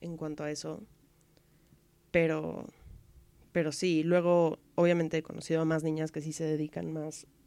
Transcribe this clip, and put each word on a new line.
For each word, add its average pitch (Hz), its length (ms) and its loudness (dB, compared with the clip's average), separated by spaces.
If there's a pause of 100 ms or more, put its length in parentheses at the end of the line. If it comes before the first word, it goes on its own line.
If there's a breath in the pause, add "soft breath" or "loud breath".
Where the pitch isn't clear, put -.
en 170 160 -10
cuanto 156 260 -8
a 151 80 -4
eso. 156 320 -8 (1300 soft breath)
Pero, 160 560 0 (840 soft breath)
pero 156 180 0
sí, 160 320 0
luego 175 560 4 (160)
obviamente 170 420 4
he 156 60 -2
conocido 160 380 -2
a 165 40 2
más 160 180 2
niñas 156 280 -2
que 156 100 -6
sí 151 120 -6
se 165 100 -6
dedican 156 500 -2
más 156 320 -8 (220)